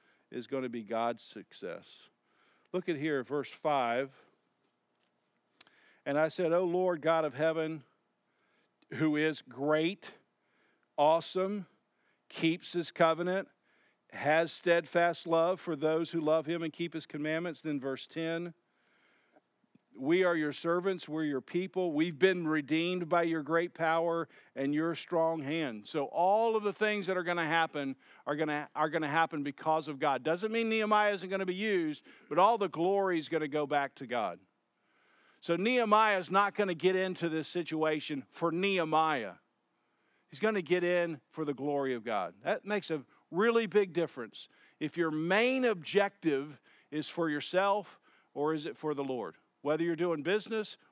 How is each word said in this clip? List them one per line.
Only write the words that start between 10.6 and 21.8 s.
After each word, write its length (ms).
awesome, 680
keeps 440
his 180
covenant, 580
has 400
steadfast 760
love 340
for 160
those 340
who 100
love 260
him 160
and 100
keep 220
his 100
commandments.'" 560
Then 180
verse 280
ten, 480
"We 300
are 100
your 180
servants, 560
we're 160
your 160
people. 520